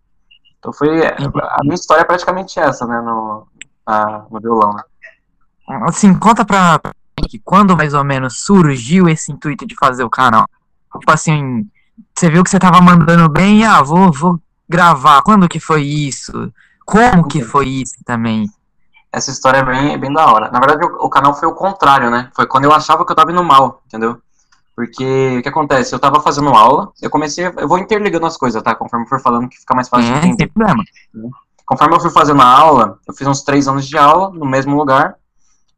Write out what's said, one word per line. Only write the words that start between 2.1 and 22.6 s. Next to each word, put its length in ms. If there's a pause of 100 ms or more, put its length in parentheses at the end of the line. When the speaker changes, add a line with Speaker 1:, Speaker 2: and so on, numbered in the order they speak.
Speaker 1:
essa, 280
né, 160
no, 440 (400)
a, 440
no 100
violão, 320
né? 100 (1040)
Speaker 2:
Assim, 280
conta 300
pra, 340
pra 140 (280)
mim 80
que 100
quando 380
mais 180
ou 100
menos 340
surgiu 720
esse 240
intuito 340
de 100
fazer 280
o 60
canal? 360 (520)
Tipo 140
assim, 540 (480)
você 140
viu 160
que 60
você 80
tava 220
mandando 480
bem, 360
"Ah, 180
vou, 300
vou 280 (280)
gravar." 540
Quando 260
que 120
foi 220
isso? 720 (320)
Como 440
que 100
Speaker 1:
Então, 120
Speaker 2:
foi 180
isso 260 (100)
também? 440 (640)
Speaker 1:
essa 180
história 280
é 60
bem, 300
é 40
bem 140
da 140
hora. 240
Na 80
verdade, 260
o, 220
o 20
canal 260
foi 140
o 60
contrário, 560
né? 240
Foi 140
quando 160